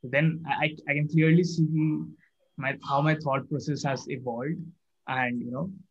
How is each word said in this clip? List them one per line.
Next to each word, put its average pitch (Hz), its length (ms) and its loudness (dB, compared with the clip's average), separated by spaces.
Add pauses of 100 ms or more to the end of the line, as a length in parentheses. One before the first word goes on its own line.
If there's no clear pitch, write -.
then 151 440 2
I, 143 180 0
I, 151 100 0 (140)
I 143 60 0
can 147 120 0
clearly 160 360 6
see 156 540 2 (600)
my, 135 200 -2 (100)
how 139 140 2
my 156 140 4
thought 135 340 -2
process 143 340 -4
has - 260 -2
evolved, 127 500 -6 (480)
and, 123 340 -2
you 120 100 -8
know 160 200 -6 (200)